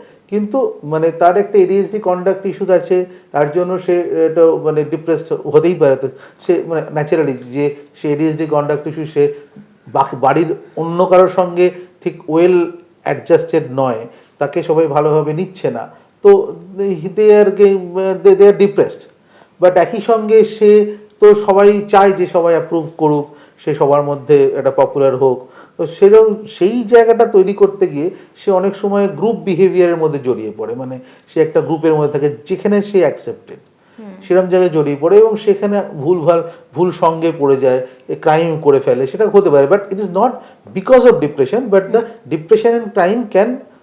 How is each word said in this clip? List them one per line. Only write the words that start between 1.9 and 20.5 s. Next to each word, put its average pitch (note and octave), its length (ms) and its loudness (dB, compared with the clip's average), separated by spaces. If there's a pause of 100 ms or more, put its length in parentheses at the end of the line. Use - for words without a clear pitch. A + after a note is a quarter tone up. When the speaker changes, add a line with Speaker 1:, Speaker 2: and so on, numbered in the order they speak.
Speaker 1:
কন্ডাক্ট F#3 480 -4
ইস্যুস F#3+ 240 -6
আছে, F3+ 360 0 (260)
তার D3 200 -2
জন্য F3+ 260 -2
সে, F3 220 -2
এটা D#3+ 460 0 (160)
মানে D3+ 220 -2
ডিপ্রেসড D#3 480 -6
হতেই D#3 420 0
পারে। D3 220 2
তো C3 120 -6 (380)
সে E3+ 200 -2
মানে D#3+ 160 -4 (100)
ন্যাচারালি D3+ 400 -2
যে B2+ 420 -6 (200)
সে D3+ 180 -6
এডিএইচডি D#3 340 -4
কন্ডাক্ট D3 400 -4
ইস্যু, D#3 200 -10
সে C#3+ 260 -2 (560)
বাকি C3+ 280 -4
বাড়ির D3 380 0 (220)
অন্য E3+ 300 -2
কারোর F#3 220 4
সঙ্গে F3+ 420 -2 (340)
ঠিক D#3 260 -10
well E3+ 360 2 (380)
adjusted D#3+ 560 -2 (100)
নয়, B2+ 360 -4 (320)
তাকে C#3+ 240 -4
সবাই D#3+ 240 0
ভালোভাবে D3+ 460 0
নিচ্ছে D#3 380 -6
না, A#2 180 -10 (340)
তো G3 340 4 (200)
they G3 540 0
are G#3 280 6
ge-, F#3+ 380 2 (280)
they, G3 120 8
they G3+ 160 6
are E3+ 80 -2
depressed। G3 420 0 (580)
But F3+ 180 4
একই F#3+ 220 -2
সঙ্গে G#3+ 440 2
সে G#3 520 2 (240)